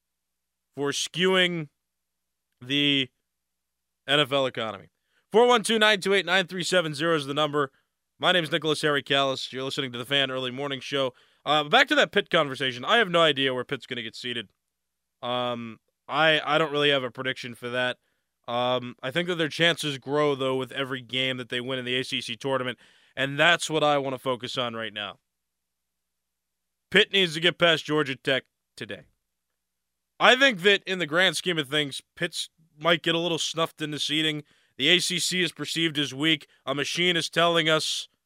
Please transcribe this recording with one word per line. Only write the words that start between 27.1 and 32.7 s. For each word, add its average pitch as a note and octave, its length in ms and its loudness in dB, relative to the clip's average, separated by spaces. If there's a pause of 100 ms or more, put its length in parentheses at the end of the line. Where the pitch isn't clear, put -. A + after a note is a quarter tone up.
needs F#3+ 220 2
to D#3+ 60 -4
get E3+ 180 2
past E3 280 2
Georgia C#3+ 300 -2
Tech C3 300 -2 (320)
today. G2+ 300 -14 (1120)
I G#3 160 8
think B3+ 260 2
that G3 240 4
in F#3 140 -4
the E3+ 60 -2
grand E3 300 2
scheme F3 220 -2
of D3 100 -2
things, C#3+ 340 -4 (140)
Pitt's - 340 -8 (280)